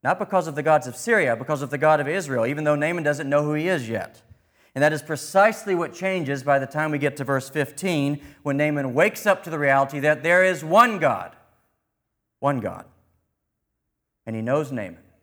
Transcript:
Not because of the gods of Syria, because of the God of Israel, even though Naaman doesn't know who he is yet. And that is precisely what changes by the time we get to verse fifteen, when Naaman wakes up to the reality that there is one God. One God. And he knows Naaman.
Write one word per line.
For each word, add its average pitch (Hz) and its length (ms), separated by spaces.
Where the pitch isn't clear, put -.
Not 175 160
because 190 280
of 156 80
the 147 80
gods 151 240
of 123 100
Syria, 180 380
because 135 280
of 135 80
the 147 80
God 156 200
of 143 100
Israel, 147 380
even 147 180
though 151 100
Naaman 156 300
doesn't 147 240
know 147 140
who 151 120
he 156 140
is 151 200
yet. 107 340
And 135 80
that 151 100
is 151 100
precisely 196 720
what 170 200
changes 165 480
by 139 160
the 135 80
time 151 240
we 147 80
get 139 180
to 139 80
verse 135 240
fifteen, 143 720
when 139 140
Naaman 143 380
wakes 190 320
up 190 180
to 170 60
the 160 80
reality 139 420
that 147 220
there 175 220
is 180 180
one 208 360
God. 107 360
One 139 220
God. 95 240
And 113 100
he 110 60
knows 135 280
Naaman. 98 320